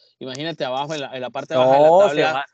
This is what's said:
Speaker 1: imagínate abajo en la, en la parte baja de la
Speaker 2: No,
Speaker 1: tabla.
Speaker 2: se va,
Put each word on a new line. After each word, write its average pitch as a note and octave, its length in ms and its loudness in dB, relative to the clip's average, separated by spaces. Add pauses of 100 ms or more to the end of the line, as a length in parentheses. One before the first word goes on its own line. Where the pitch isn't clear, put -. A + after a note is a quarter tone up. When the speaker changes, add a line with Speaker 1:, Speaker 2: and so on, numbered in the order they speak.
(200)
Speaker 1:
imagínate C#3+ 460 -10
abajo C3+ 280 -6
en D3+ 80 -8
la, C3 140 -12
en B2+ 60 -12
la B2 80 -10
parte C3+ 260 -10
baja B2+ 160 2
de C#3 80 6
la D3+ 80 6
Speaker 2:
No, E3+ 120 6
Speaker 1:
tabla. G3+ 140 4
Speaker 2:
se D#3 200 0
va, D3 200 -6